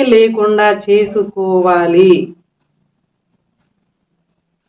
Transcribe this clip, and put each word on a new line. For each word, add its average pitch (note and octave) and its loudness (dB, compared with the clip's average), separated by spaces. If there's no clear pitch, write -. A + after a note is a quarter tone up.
లేకుండా A3 0
చేసుకోవాలి. F#3 0